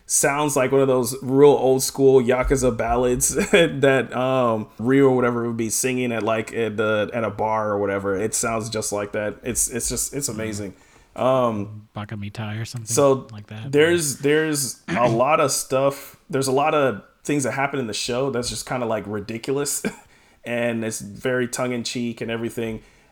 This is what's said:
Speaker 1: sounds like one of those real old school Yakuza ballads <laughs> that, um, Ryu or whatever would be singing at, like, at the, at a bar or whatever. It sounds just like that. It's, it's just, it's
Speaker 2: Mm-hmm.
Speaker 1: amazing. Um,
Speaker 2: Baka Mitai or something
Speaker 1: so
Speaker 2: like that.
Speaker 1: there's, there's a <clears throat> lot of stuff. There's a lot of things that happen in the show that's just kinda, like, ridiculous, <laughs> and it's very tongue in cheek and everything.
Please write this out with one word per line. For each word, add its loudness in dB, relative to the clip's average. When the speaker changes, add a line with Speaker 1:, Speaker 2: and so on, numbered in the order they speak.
Speaker 1:
sounds 2
like 2
one 6
of 4
those 2
real 8
old 4
school 6
Yakuza 2
ballads 0
<laughs> -2
that, 4
um, 0
Ryu 6
or 4
whatever 0
would -4
be -2
singing -2
at, -2
like, -2
at -2
the, 0
at -2
a -2
bar -2
or -2
whatever. -2
It -2
sounds -4
just -6
like -6
that. -4
It's, -2
it's -6
just, -6
it's -6
Speaker 2:
Mm-hmm. -6
Speaker 1:
amazing. -8
Um, -2
Speaker 2:
Baka -10
Mitai -8
or -8
something -12
Speaker 1:
so 4
Speaker 2:
like -18
that. -12
Speaker 1:
there's, 2
there's 0
a 2
<clears throat> -
lot 2
of 2
stuff. -2
There's -2
a 0
lot 2
of 2
things -2
that -2
happen -2
in -4
the -6
show -2
that's -4
just -8
kinda, -4
like, -2
ridiculous, -4
<laughs> -20
and -2
it's -6
very -4
tongue -4
in -4
cheek -6
and -8
everything. -6